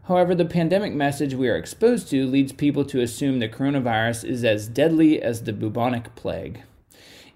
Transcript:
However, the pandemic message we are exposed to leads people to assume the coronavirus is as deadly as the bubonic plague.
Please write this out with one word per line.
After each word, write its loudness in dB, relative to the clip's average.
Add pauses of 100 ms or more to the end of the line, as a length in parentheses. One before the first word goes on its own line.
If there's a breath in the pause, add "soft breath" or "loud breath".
However, 4
the 2
pandemic 0
message 0
we 0
are 2
exposed 0
to 2
leads 2
people 0
to -4
assume -2
the 0
coronavirus -2
is -4
as 0
deadly 4
as -4
the -6
bubonic -4
plague. -10 (720 loud breath)